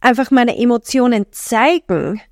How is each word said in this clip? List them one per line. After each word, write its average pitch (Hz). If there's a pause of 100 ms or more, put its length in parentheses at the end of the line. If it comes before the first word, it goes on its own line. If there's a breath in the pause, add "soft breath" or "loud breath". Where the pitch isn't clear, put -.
einfach 254
meine 240
Emotionen 240
zeigen. 220 (120)